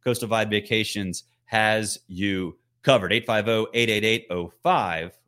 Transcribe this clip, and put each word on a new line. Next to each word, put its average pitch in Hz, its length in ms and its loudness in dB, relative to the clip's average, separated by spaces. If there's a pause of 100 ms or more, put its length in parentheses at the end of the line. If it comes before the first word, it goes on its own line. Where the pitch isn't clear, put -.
Coastal 120 260 -2
Vibe 110 220 0
Vacations 104 720 -2 (220)
has 110 520 0 (100)
you 92 520 -4 (240)
covered. 104 280 4
Eight 113 140 0
five 107 220 0
oh, 110 260 0
eight 117 160 2
eight 104 140 0
eight 113 260 0
oh 90 320 -6
five 90 560 -2 (100)